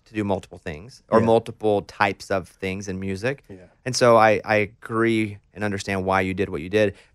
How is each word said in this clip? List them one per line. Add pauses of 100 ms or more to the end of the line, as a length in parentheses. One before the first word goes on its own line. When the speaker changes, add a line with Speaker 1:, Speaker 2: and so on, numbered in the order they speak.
Speaker 1:
to
do
multiple
things
or
Speaker 2:
Yeah.
Speaker 1:
multiple
types
of
things
in
music.
Speaker 2:
Yeah. (280)
Speaker 1:
And
so
I,
I
agree (140)
and
understand
why
you
did
what
you
did. (200)